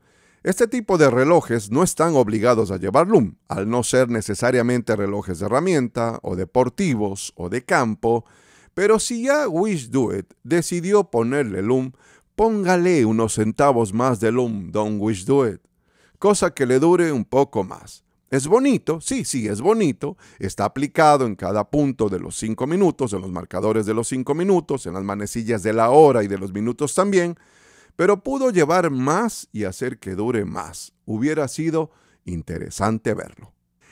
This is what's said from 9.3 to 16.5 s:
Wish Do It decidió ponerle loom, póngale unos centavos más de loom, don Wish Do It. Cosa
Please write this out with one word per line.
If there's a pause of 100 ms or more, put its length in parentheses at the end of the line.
Wish
Do
It (100)
decidió
ponerle
loom, (440)
póngale
unos
centavos
más
de
loom,
don
Wish
Do
It. (580)
Cosa